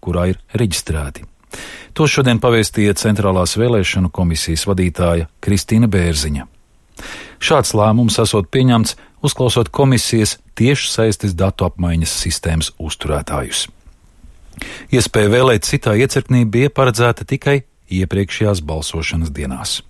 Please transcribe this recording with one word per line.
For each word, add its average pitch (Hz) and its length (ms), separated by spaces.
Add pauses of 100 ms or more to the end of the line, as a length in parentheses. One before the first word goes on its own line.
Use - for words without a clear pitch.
kurā 87 300
ir - 80 (100)
reģistrēti. 80 720 (720)
To 156 80
šodien 127 320
pavēstīja 110 640
Centrālās 98 560
vēlēšanu 107 560
komisijas 85 560
vadītāja 87 640 (100)
Kristīna 107 480
Bērziņa. 78 560 (960)
Šāds - 320
lēmums 110 480
esot 104 320
pieņemts, 123 460 (260)
uzklausot 123 480
komisijas 123 640 (240)
tiešsaistes 110 720
datu 95 320
apmaiņas 85 480 (140)
sistēmas 80 500
uzturētājus. - 880 (1300)
Iespēja 107 400
vēlēt 123 320
citā 113 320
iecirknī 127 480
bija 117 240
paredzēta 120 560
tikai 139 380 (260)
iepriekšējās 95 800
balsošanas 80 640
dienās. 65 460 (120)